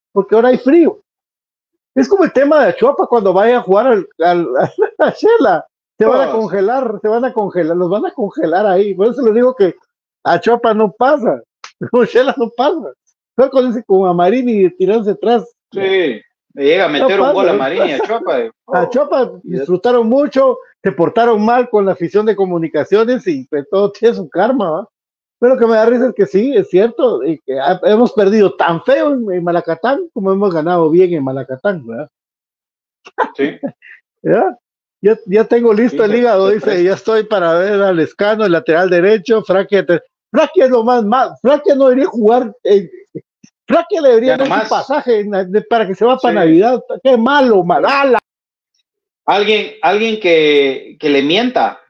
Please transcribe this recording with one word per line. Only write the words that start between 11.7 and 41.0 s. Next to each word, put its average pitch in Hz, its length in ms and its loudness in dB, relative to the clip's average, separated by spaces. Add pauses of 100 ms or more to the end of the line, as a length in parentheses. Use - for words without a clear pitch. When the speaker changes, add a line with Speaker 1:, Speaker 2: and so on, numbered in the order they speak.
Speaker 1:
<laughs> - 120 -8
con 240 140 2
Shela - 320 0
no 233 180 -4
pasa. 262 360 -4 (440)
Fue 269 140 2
con 254 200 0
ese, 226 140 -6
con 190 240 2
Amarini 202 560 2
de 175 80 2
tirarse 196 400 -2
atrás. 208 320 -2 (280)
Speaker 2:
Sí, - 80 -8
le 151 420 -2 (420)
llega 170 220 2
a - 20 -2
Speaker 1:
No 196 60 -4
Speaker 2:
meter 196 260 0
un 247 80 2
Speaker 1:
pasa, 285 60 0
Speaker 2:
gol - 160 0
a - 40 0
Speaker 1:
no 202 60 -2
Speaker 2:
Marín 143 280 -2
y 165 60 -4
a 262 60 -4
Speaker 1:
pasa. 233 200 -4
Speaker 2:
Chopa, 160 200 -4
eh. 113 120 -6 (220)
Speaker 1:
A 180 100 0
Speaker 2:
Oh. 170 60 -4
Speaker 1:
Chopa 277 420 -2 (120)
Speaker 2:
Y - 80 -16
de- 175 80 -6
Speaker 1:
disfrutaron 220 480 -2
mucho, 269 500 0 (260)
se 190 80 -2
portaron 208 540 0
mal 240 240 0
con 208 160 0
la 190 80 0
afición 190 320 -2
de 220 100 0
Comunicaciones 185 920 -2
y 135 220 -4
pues, 143 200 -6
todo 202 220 0
tiene 220 240 0
su 185 140 -12
karma, 214 420 -2
¿va? 185 160 -8 (520)
Pero 247 140 2
lo 254 60 0
que 226 80 4
me 226 80 2
da 220 100 4
risa 240 240 2
es - 60 -6
que 196 100 0
sí, 240 300 -2
es 196 140 0
cierto, 208 540 0
y 156 220 -4
que 135 140 -4
ha-, 180 240 -2
hemos 208 300 2
perdido 202 420 2
tan 165 280 -2
feo 294 300 0
en, 233 180 -4
en 180 120 -4
Malacatán 175 720 -4
como 190 180 -4
hemos 196 220 0
ganado 165 360 0
bien 175 240 2
en 147 100 -4
Malacatán, 135 640 -6
¿verdad? 117 240 -12 (1300)
Speaker 2:
Sí. - 240 -4 (300)
Speaker 1:
<laughs> - 340 -20
¿Ya? 226 340 0 (420)
Ya, 214 160 2 (120)
ya 208 180 2
tengo 233 300 2
listo 226 220 0
Speaker 2:
Sí, 226 80 0
Speaker 1:
el 208 60 0
Speaker 2:
se, 233 60 0
Speaker 1:
hígado, 214 300 2
Speaker 2:
se 202 80 2
Speaker 1:
dice, 208 100 -6
Speaker 2:
presta. 190 160 0
Speaker 1:
ya 185 140 2
estoy 220 300 -2
para 180 280 -2
ver 196 300 0
al 185 160 0
Escano, 208 460 -2
el 185 60 0
lateral 165 380 0
derecho, 196 540 2
Fraque, 190 400 0
te-, 165 180 0 (300)
Fraque 285 320 2
es 262 80 2
lo 233 120 2
más 240 220 0